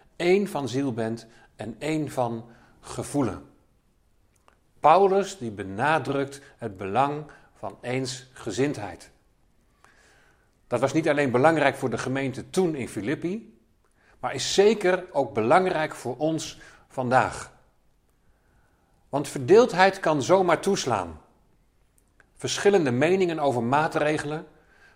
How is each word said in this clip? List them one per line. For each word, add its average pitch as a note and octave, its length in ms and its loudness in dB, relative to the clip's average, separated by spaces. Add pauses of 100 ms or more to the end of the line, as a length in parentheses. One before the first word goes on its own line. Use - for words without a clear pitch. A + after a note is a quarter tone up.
(160)
één F#3 320 2
van C#3 220 -6
ziel C3+ 240 -2
bent A2+ 340 -4 (280)
en A2 240 -12
één D3+ 320 -4
van A#2 340 -4 (360)
gevoelen. A2 640 -4 (1300)
Paulus F#3+ 580 4
die A2+ 140 -8
benadrukt C3 920 -4 (160)
het G2+ 200 -10
belang C3+ 480 -2 (280)
van - 280 -14
eensgezindheid. B2 1300 -6 (1600)
Dat A#2+ 120 -2
was B2+ 140 0
niet D#3+ 160 2
alleen C#3+ 220 2
belangrijk C#3 440 4
voor - 140 -4
de A2+ 80 -4
gemeente B2+ 520 -6
toen F3 260 0
in A#2 120 -8
Filippi, D#3 720 -6 (640)
maar B2+ 140 -6
is - 200 -4
zeker F3+ 580 4
ook A#2+ 220 -2
belangrijk D#3 640 2
voor C3 220 -8
ons - 420 -4 (280)
vandaag. B2 640 0 (1600)
Want C#3+ 180 -4
verdeeldheid F#3+ 720 4
kan D3+ 220 0
zomaar E3+ 380 4
toeslaan. G2 640 -2 (1160)
Verschillende E3+ 560 2
meningen E3 480 0
over B2+ 240 0
maatregelen, D3+ 840 -2 (480)